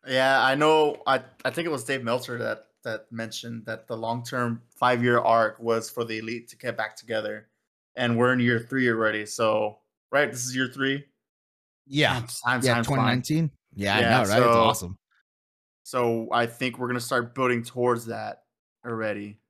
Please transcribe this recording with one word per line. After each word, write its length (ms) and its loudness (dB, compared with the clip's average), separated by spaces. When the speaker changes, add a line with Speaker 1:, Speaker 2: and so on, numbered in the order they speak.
Speaker 1:
Yeah, 380 4
I 100 4
know. 520 4
I, 160 2
I 40 0
think 140 -6
it 60 -4
was 140 -4
Dave 200 -4
Meltzer 340 -2
that, 280 -6
that 260 -8
mentioned 540 -10
that 220 -12
the 100 -8
long-term 640 -4
five-year 420 4
arc 420 2
was 280 -2
for 160 -6
the 140 -6
Elite 300 -10
to 100 -20
get 180 -8
back 200 -6
together, 520 -6
and 220 0
we're 160 4
in 60 0
year 180 2
three 320 0
already. 340 0
So, 540 -2
right, 200 2
this 140 -8
is 100 -8
year 140 -2
three? 380 -4
Speaker 2:
Yeah. 260 0
Speaker 1:
Time, 140 -6
time, 200 0
Speaker 2:
Yeah, 100 4
Speaker 1:
time's 120 0
flying. 140 0
Speaker 2:
twenty 20 2
nineteen. 360 0
Yeah, 240 0
Speaker 1:
Yeah, 80 2
Speaker 2:
I 40 2
know, 180 4
right? 140 4
It's 100 6
Speaker 1:
so, 80 6
Speaker 2:
awesome. 380 0
Speaker 1:
so 480 -2
I 140 2
think 320 -6
we're 100 -6
gonna 120 -2
start 340 -4
building 280 0
towards 440 -2
that 360 -10
already. 540 -6